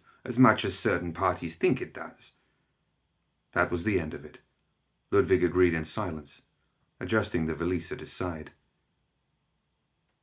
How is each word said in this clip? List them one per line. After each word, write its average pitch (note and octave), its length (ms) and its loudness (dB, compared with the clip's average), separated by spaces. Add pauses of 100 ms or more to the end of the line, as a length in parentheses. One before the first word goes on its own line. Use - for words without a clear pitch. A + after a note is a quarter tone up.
(260)
as A#2 120 -6
much A2+ 280 6
as F#2 120 -2
certain F2+ 360 0
parties F#2 420 -2
think F3+ 260 2
it E2 120 -10
does." - 400 -14 (1200)
That F2 180 0
was F2 140 -2
the G#2 120 2
end D#2 160 -4
of C#2+ 120 -10
it. - 140 -18 (680)
Ludwig F#2 320 4
agreed F2+ 320 4
in D#2+ 120 -2
silence, E2+ 560 -6 (580)
adjusting G2 460 0
the D#2+ 100 -2
valise E2+ 380 -4
at - 80 -8
his - 100 -12
side. E2 400 -6 (1700)